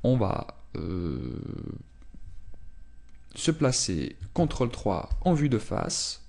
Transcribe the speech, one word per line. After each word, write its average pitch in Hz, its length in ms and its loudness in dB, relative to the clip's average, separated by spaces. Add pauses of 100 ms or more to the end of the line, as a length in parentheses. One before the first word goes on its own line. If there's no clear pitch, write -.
On 127 140 6
va, 98 300 2 (280)
euh, 87 420 0 (2250)
se - 160 2
placer, 127 680 2 (160)
contrôle 139 360 4
trois - 400 0 (120)
en 180 120 6
vue 147 160 4
de 120 80 4
face - 720 -2